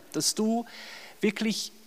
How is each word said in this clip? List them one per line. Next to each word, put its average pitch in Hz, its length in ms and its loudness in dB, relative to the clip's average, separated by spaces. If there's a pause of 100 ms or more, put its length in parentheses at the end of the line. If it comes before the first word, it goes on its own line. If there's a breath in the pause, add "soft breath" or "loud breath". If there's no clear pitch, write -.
(120)
dass 151 220 2
du 226 320 2 (560 loud breath)
wirklich, 214 500 0 (140)